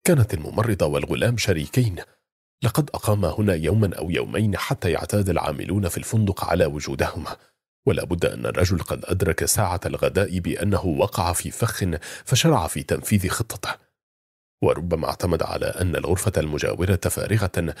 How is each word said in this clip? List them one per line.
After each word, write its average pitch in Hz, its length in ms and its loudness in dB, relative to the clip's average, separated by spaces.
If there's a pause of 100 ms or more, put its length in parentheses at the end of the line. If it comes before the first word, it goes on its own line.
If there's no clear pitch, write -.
كانت - 300 4
الممرضة 92 520 0
والغلام 71 500 0
شريكين، 95 600 0 (640)
لقد 143 320 0
أقاما 101 440 0
هنا 104 160 2
يوماً 87 420 2
أو 82 140 -4
يومين 78 460 0
حتى - 340 -2
يعتاد 95 380 0
العاملون 82 600 0
في - 100 -4
الفندق 104 460 0
على 85 220 4
وجودهما، 73 720 -4 (500)
ولا - 180 2
بد 87 200 -2
أن 57 220 -2
الرجل 87 320 2
قد - 260 -6
أدرك 90 400 0
ساعة 90 420 0
الغداء 82 520 0
بأنه 87 460 -2
وقع 87 480 0
في 85 180 -4
فخ - 340 -2 (400)
فشرع 127 420 4
في 76 160 -6
تنفيذ 92 460 0
خطته، - 460 -4 (880)
وربما 78 460 0
اعتمد 85 340 0
على - 240 -4
أن 87 300 0
الغرفة 87 400 0
المجاورة 80 600 0
فارغة 90 840 0